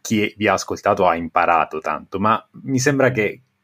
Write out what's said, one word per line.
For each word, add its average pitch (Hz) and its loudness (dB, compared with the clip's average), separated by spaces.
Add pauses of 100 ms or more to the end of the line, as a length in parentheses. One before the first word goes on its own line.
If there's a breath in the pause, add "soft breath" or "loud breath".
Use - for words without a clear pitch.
chi 104 -2
vi 104 -2
ha 95 4
ascoltato 95 0
ha 85 4
imparato 85 0
tanto, 76 -8
ma 107 0 (200)
mi 131 -4
sembra 135 2
che, 104 -4 (200)